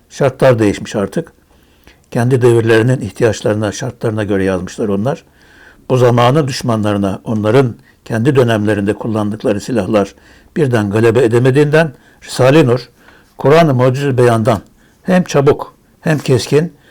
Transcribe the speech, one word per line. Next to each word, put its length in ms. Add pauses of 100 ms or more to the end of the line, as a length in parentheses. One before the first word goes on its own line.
şartlar 500
değişmiş 360
artık. 360 (800)
Kendi 300
devirlerinin 600
ihtiyaçlarına, 680
şartlarına 520
göre 200
yazmışlar 440
onlar. 360 (640)
Bu 80
zamanın 500
düşmanlarına 760
onların 520 (300)
kendi 300
dönemlerinde 580
kullandıkları 680
silahlar 540 (420)
birden 320
galebe 340
edemediğinden 720 (300)
Risale-i 420
Nur, 240 (480)
Kur'an-ı 360
Mucize-i 440
Beyan'dan 440 (420)
hem 200
çabuk, 500 (280)
hem 180
keskin, 540 (180)